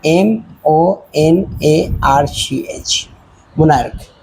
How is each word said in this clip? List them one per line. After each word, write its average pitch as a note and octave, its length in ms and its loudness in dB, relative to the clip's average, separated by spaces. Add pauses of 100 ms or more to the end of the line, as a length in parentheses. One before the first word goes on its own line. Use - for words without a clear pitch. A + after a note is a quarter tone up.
एम F#3+ 340 2 (280)
ओ E3 300 2 (180)
एन D#3+ 300 2 (180)
ए D#3 420 0
आर C#3+ 220 2
सी - 320 -6 (120)
एच, - 380 -8 (480)
मोनार्क। C#3+ 440 0 (220)